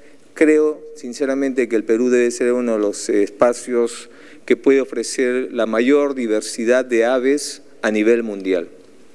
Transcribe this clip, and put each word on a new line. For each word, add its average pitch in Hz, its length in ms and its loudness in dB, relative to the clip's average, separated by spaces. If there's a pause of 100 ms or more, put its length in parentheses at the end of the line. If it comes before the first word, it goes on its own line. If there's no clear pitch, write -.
(340)
creo 151 460 4 (140)
sinceramente 131 720 -2
que 117 80 0
el 104 80 -2
Perú 117 260 0
debe 120 200 2
ser 123 220 0
uno 120 220 -2
de 107 40 0
los 101 300 -2
espacios 117 1000 0 (380)
que 123 100 2
puede 135 240 4
ofrecer 123 720 -4
la 113 140 -2
mayor 135 480 2
diversidad 120 680 -2
de 117 200 0
aves 131 580 -2 (200)
a 110 80 -2
nivel 110 320 2
mundial. 95 460 -4 (460)